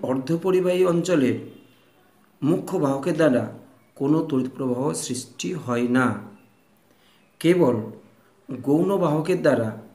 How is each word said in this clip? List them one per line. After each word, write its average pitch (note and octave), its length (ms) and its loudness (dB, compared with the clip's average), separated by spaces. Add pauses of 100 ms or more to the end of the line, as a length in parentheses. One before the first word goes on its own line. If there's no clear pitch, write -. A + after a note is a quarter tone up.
(100)
অর্ধপরিবাহী F3+ 720 0 (100)
অঞ্চলের E3 440 2 (1040)
মুখ্য D#3 300 0 (120)
বাহকের C#3 360 -2
দ্বারা B2 240 4 (520)
কোনো C#3+ 220 2 (100)
তড়িৎ C3 280 -2
প্রবাহ B2+ 260 -4 (220)
সৃষ্টি - 440 -8 (160)
হয় A#2+ 220 -2 (100)
না, B2+ 100 4 (1300)
কেবল D#3+ 360 4 (720)
গৌণ C#3 420 0 (120)
বাহকের D#3+ 400 0
দ্বারা A#2+ 260 2 (260)